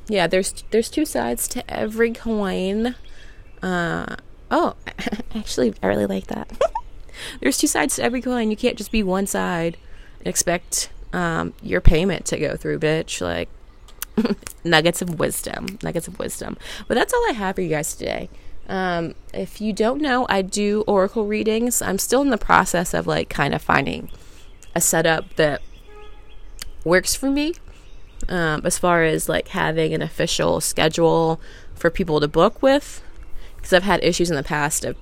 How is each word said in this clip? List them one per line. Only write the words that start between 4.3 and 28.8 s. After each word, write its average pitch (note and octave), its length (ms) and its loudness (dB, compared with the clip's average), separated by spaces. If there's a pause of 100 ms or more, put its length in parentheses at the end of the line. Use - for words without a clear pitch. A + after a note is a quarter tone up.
oh, - 240 2 (280)
<laughs> - 300 -4
actually, A3 480 0
I G3 60 2
really G#3 180 2
like F#3+ 220 -4
that. - 240 -8 (500)
<laughs> - 380 -12
There's - 180 2
two D4+ 80 4
sides - 300 2
to - 60 -2
every A#3+ 200 0
coin. A#3+ 280 0
You G#3+ 60 0
can't - 220 0
just - 140 -10
be A3 100 2
one F#3+ 240 0
side F3 500 0 (440)
and - 80 -6
expect, - 640 -2 (220)
um, E3+ 480 0
your F3+ 200 0
payment F3 460 8
to - 120 -2
go D3 180 -2
through, D3+ 220 -4
bitch. D#3 420 0
Like, F2 280 -2 (680)
<laughs> - 480 -2
nuggets E3 380 4
of F3 160 -4
wisdom, - 640 -4
nuggets E3 260 -4
of F#3 100 -12
wisdom. - 380 -6 (320)
But - 60 0
that's C#4+ 180 0
all A#4+ 160 2
I F4+ 40 0
have G3 240 -4
for F#3+ 60 0
you F3 60 -2
guys D3+ 260 -2
today. - 340 -6 (400)
Um, F3+ 460 -2 (200)
if F#3+ 260 -8
you G#3+ 120 -2
don't A3+ 280 2
know, C4 280 2
I G3 140 2
do G#3 440 0
oracle G3+ 400 2
readings. A3 560 0
I'm F#3+ 160 0
still B3+ 240 2
in C#4+ 80 2
the G#3+ 80 2
process E3+ 560 4
of, E3 120 0
like, D#3+ 220 0
kind - 260 0
of D3+ 80 -2
finding - 480 0 (640)
a F3 60 0
setup E3 560 2
that D3 260 2 (1200)
works F3+ 300 4
for C4+ 160 0
me, D4 240 0 (720)
um, D#3+ 360 0
as F3 140 2
far E3+ 240 4